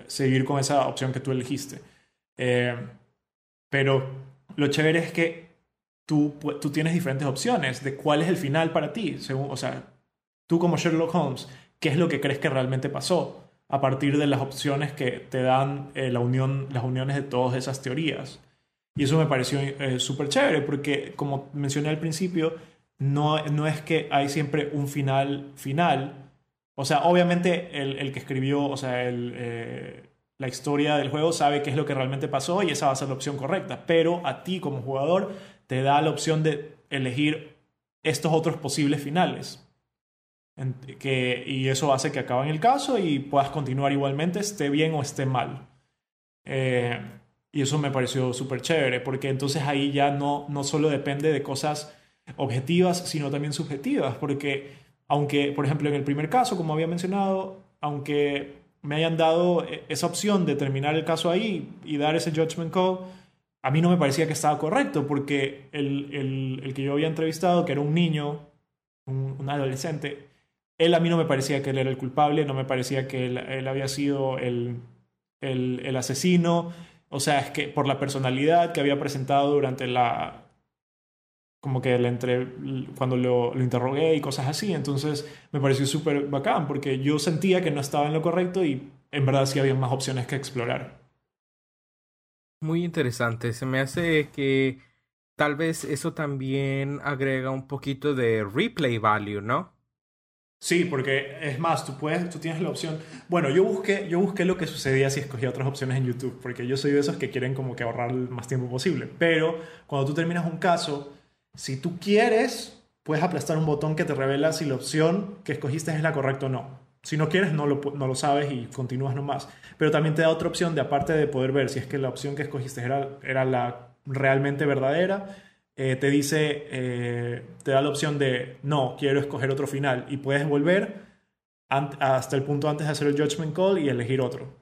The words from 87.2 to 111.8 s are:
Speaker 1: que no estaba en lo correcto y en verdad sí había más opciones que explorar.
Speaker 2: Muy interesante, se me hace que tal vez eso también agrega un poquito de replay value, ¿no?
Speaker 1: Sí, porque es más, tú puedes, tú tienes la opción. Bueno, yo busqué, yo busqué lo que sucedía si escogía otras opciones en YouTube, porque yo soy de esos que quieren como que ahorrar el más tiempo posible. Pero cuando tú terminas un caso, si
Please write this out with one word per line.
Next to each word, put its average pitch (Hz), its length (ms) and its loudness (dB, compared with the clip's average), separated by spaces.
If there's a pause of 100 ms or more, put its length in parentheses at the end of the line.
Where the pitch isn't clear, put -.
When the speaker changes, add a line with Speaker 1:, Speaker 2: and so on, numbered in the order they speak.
Speaker 1:
que 160 80 0
no 143 120 -2
estaba 147 260 0
en 151 60 0
lo 156 100 0
correcto 180 420 0
y 135 260 -4 (200)
en 139 160 0
verdad 135 180 4
sí 135 140 0
había 135 160 4
más 131 160 0
opciones 131 340 -2
que 143 100 -6
explorar. 127 640 -6 (1600)
Speaker 2:
Muy 165 220 -2
interesante, 120 720 -2
se 131 140 -6
me 131 120 0
hace 151 520 0
que 135 480 0 (560)
tal 147 200 0
vez 165 280 -2
eso 160 300 -4
también 139 880 -2
agrega 135 480 -2
un 135 160 -6
poquito 139 480 -4
de 113 280 2
replay 123 540 0
value, 104 440 2
¿no? 131 300 -2 (920)
Speaker 1:
Sí, 175 220 2
porque 135 560 -2
es 143 180 -4
más, 165 260 0
tú 135 120 -10
puedes, 170 320 -2
tú 156 100 -10
tienes 160 220 -4
la 170 80 -2
opción. 156 280 -6 (300)
Bueno, 170 220 2
yo 185 160 6
busqué, - 420 0
yo 170 140 2
busqué 180 240 0
lo 180 100 2
que 170 100 -4
sucedía 135 440 0
si 135 100 -2
escogía 127 300 -4
otras 127 180 -4
opciones 131 300 -2
en 131 80 0
YouTube, 123 360 -4
porque 123 240 -8
yo 131 120 -2
soy 143 140 0
de 143 100 4
esos 139 160 0
que 127 120 -4
quieren 127 240 -2
como 131 220 -6
que 120 80 -6
ahorrar 120 280 -2
el 127 180 -2
más 120 180 -10
tiempo 123 220 -2
posible. 131 400 -2 (100)
Pero 165 400 4 (280)
cuando 139 200 0
tú 147 60 -2
terminas 170 360 0
un 156 100 -8
caso, 151 580 0 (360)
si 135 280 -8